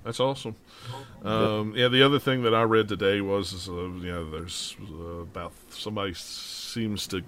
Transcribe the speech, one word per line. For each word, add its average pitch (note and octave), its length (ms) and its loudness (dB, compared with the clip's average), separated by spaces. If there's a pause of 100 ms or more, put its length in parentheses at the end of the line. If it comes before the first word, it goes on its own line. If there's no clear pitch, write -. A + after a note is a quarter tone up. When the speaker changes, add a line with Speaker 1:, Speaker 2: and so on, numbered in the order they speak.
Speaker 1:
That's A#2 160 -6
awesome. C3 360 0 (680)
Speaker 2:
Yeah. G#2+ 80 -2 (280)
Speaker 1:
Um, G#2+ 160 -4
yeah, B2 120 4
the B2+ 160 6
other C#3 160 6
thing C3 240 0
that A2+ 120 6
I A2+ 80 6
read A2 260 6
today G2+ 320 4
was, G2 320 0
is, F#2 160 -10
uh, - 40 -8
you F2+ 380 -6
know, E2+ 180 -6
there's, E2+ 460 -8 (160)
uh, E2+ 300 -10
about, E2+ 320 -10 (160)
somebody G2+ 460 -6
seems - 920 -6
to F#2 200 -4